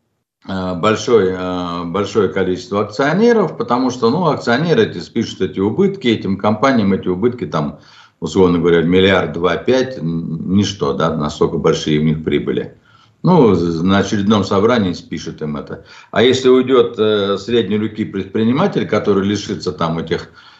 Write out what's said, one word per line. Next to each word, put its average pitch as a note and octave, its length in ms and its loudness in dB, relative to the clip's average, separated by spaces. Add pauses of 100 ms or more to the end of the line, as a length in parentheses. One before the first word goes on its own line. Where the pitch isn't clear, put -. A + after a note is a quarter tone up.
(480)
э, F#2 280 -4
большой, G#2+ 560 2
э, F2+ 540 -6
большое G2 440 0
количество F#2 520 -2
акционеров, F3 760 0
потому B2 320 -2
что, A#2 200 0
ну, E3+ 180 0
акционеры B2+ 560 2
эти F2+ 160 -4
спишут - 420 -6
эти F#2+ 180 -4
убытки, B2 480 0
этим G2 300 0
компаниям A2 560 2
эти F#2 140 -2
убытки, F#2+ 380 -2
там, D2+ 340 -4 (400)
условно F2 400 2
говоря, E2+ 240 4
миллиард, F2+ 500 2
два, E2+ 240 -2
пять, B2+ 400 0
н-, D#2 60 -10 (520)
ничто, E2 380 0
да, D#2+ 220 -2
настолько D#2+ 420 -2
большие D2+ 420 0
у D2+ 40 0
них D#2 200 0
прибыли. C#2 520 -4 (480)
Ну, D3+ 320 6
з-, E2+ 280 0
на G2 160 2
очередном G2+ 440 0
собрании G2+ 500 2
спишут D#2+ 480 -12
им D2 160 -8
это. - 280 -14 (260)
А G#2 120 2
если B2+ 260 4
уйдёт, B2+ 480 4
э, G#2 400 2
средней G#2+ 400 0
руки G#2+ 280 -4
предприниматель, A2 800 -2
который G2 400 0
лишится G2 440 -4
там E2 280 -4
этих, D#2+ 300 -6 (300)